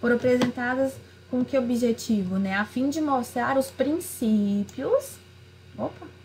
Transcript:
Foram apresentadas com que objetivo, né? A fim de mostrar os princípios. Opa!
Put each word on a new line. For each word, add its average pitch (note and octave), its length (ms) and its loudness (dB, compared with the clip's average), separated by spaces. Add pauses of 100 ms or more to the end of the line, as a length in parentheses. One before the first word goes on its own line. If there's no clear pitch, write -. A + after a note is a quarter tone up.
Foram A#3+ 160 2
apresentadas B3+ 760 2 (360)
com B3+ 140 0
que C4+ 120 -2
objetivo, A#3 800 0
né? G3 160 -2
A G#3 100 0
fim C4 260 -2
de D#4 100 -2
mostrar B3+ 560 0
os C4+ 140 0
princípios. B3+ 1500 0 (640)
Opa! D#4+ 280 -8 (180)